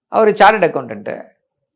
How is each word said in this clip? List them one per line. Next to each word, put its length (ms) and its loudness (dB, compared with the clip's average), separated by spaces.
அவரு 240 0
சார்ட்டர்ட் 320 4
அக்கவுண்டன்ட், 600 -6